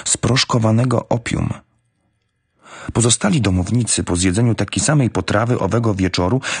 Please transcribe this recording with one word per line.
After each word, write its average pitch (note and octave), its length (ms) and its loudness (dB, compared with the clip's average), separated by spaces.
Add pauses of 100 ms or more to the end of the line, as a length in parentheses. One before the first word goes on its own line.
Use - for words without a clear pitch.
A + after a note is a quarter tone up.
sproszkowanego A#2 1040 0
opium. - 400 -2 (1400)
Pozostali C3 480 2
domownicy G2 640 0
po F#2 120 0
zjedzeniu F#2+ 380 2
takiej G2 300 -2
samej C#3 260 2
potrawy A2+ 480 0
owego A2 360 0
wieczoru F#2 460 0 (200)